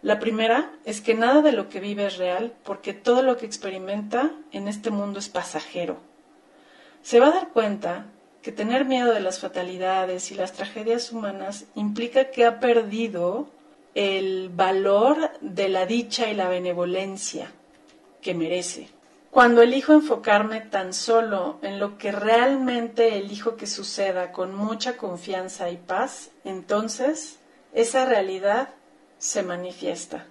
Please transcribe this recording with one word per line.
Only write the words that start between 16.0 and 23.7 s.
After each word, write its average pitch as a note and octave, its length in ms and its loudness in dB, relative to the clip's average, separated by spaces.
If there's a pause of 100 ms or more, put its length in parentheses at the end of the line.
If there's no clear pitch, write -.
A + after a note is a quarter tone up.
y G#3+ 60 -4
la F#3+ 140 0
benevolencia F3+ 1000 -4 (720)
que F#3 120 -4
merece. E3+ 540 -4 (420)
Cuando A#3+ 300 8
elijo C4+ 320 8
enfocarme A3 720 4
tan F#3 320 -4
solo A3 680 0
en G3 160 -6
lo G3+ 200 -4
que G#3 120 -6
realmente A#3 1080 2
elijo G3+ 380 -6
que G3+ 100 -12
suceda F#3+ 680 -4